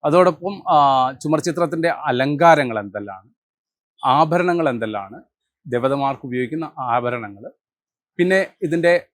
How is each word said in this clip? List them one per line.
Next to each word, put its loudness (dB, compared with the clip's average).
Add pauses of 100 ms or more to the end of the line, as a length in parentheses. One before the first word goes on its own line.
അതോടൊപ്പം, 2 (200)
ആ, 6 (460)
ചുമർചിത്രത്തിൻ്റെ -2 (180)
അലങ്കാരങ്ങൾ 2
എന്തെല്ലാമാണ്, -12 (880)
ആഭരണങ്ങൾ 2
എന്തെല്ലാമാണ്, -8 (540)
ദേവതമാർക്ക് -2
ഉപയോഗിക്കുന്ന -6 (260)
ആഭരണങ്ങൾ, -6 (720)
പിന്നെ 2 (260)
ഇതിൻ്റെ 2 (200)